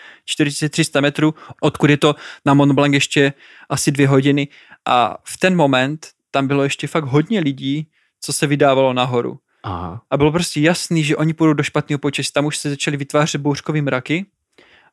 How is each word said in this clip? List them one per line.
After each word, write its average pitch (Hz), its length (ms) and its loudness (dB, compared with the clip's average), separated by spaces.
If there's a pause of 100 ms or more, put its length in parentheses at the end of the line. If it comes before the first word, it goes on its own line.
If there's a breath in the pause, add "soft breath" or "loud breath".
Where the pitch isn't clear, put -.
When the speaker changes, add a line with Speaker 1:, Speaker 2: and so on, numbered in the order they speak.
(260 loud breath)
Speaker 1:
čtyři 147 240 -2
tisíce 147 200 -4
tři 160 140 0
sta 143 180 0
metrů, 147 320 2 (280 loud breath)
odkud 151 280 2
je 147 80 4
to 147 180 2 (300 loud breath)
na 143 80 4
Mont 143 200 4
Blanc 143 200 2
ještě 139 400 2 (360 loud breath)
asi 143 220 -2
dvě 139 160 2
hodiny. 139 400 2 (380 loud breath)
A 120 380 2
v - 140 -14
ten 185 180 2
moment 139 520 0 (240)
tam 135 160 0
bylo 139 160 0
ještě 139 240 -4
fakt 160 160 -2
hodně 151 360 0
lidí, 139 480 -4 (340)
co 147 120 -8
se - 140 -2
vydávalo 135 460 4
nahoru. 123 460 -2 (240)
Speaker 2:
Aha. 90 460 -10
Speaker 1:
A - 80 0
bylo 151 140 2
prostě 170 300 -2
jasný, 165 420 0
že 151 120 -2
oni 156 180 0
půjdou 156 200 2
do 147 100 -2
špatného 151 360 -4
počasí. 143 340 -4
Tam 143 120 0
už 147 120 -4
se - 120 -6
začaly 143 280 -4
vytvářet 147 440 -2
bouřkový 147 400 -2
mraky 143 440 -2 (680 soft breath)